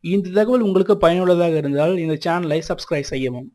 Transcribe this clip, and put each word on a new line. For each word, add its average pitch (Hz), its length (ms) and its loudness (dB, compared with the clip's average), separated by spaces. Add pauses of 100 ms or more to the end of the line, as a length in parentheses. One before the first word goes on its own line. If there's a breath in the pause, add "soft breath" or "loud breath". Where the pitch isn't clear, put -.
இந்த 185 280 -2
தகவல் 214 380 2
உங்களுக்கு 190 300 2
பயனுள்ளதாக 175 600 2
இருந்தால் 151 400 0
இந்த 160 220 -2
சேனலை 165 420 -2
சப்ஸ்கிரைப் 160 500 -6
செய்யவும். 131 440 -6